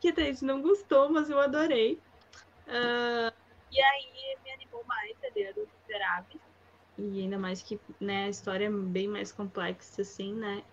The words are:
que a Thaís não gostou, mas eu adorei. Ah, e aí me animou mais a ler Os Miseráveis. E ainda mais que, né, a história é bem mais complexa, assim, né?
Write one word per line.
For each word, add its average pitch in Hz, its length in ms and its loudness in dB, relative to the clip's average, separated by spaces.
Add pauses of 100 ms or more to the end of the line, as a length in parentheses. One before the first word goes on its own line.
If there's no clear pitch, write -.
que 349 80 4
a 330 60 4
Thaís 285 260 0
não 269 220 0
gostou, 294 480 6
mas 302 180 2
eu 285 120 4
adorei. 285 580 2 (680)
Ah, 240 640 0 (400)
e 269 100 4
aí 277 640 0
me - 80 -14
animou 508 340 -16
mais 440 380 -6
a 494 100 -6
ler 202 220 -2
Os 214 120 -6 (140)
Miseráveis. 196 580 -6 (560)
E 196 260 -4
ainda 196 140 -4
mais 185 240 -4
que, 208 200 -8 (200)
né, 196 260 -2
a - 20 -2
história 202 380 -4
é 208 40 0
bem 190 380 -2
mais 202 240 -6
complexa, 185 720 -6
assim, 196 300 -8
né? 208 300 -6 (100)